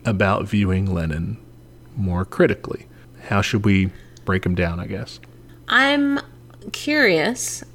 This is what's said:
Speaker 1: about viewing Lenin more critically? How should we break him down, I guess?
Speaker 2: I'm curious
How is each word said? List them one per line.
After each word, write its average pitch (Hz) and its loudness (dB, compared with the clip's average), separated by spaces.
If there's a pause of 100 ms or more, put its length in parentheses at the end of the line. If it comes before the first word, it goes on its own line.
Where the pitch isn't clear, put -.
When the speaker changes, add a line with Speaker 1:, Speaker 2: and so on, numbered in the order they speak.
Speaker 1:
about 104 2
viewing 95 2
Lenin 82 -4 (580)
more 92 -2
critically? - 0 (420)
How 101 2
should 101 0
we 95 4 (340)
break 95 -2
him 90 2
down, 85 0
I 92 -8
guess? 101 -10 (500)
Speaker 2:
I'm 285 2 (500)
curious 233 0 (100)